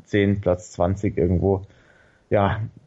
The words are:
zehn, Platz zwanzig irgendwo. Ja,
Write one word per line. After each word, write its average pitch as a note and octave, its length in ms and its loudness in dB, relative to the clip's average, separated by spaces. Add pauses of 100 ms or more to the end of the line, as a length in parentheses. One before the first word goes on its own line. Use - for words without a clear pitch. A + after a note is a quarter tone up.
zehn, G2+ 340 0
Platz F2+ 320 -2
zwanzig F#2+ 460 -2
irgendwo. F#2 460 0 (640)
Ja, G2+ 320 0 (260)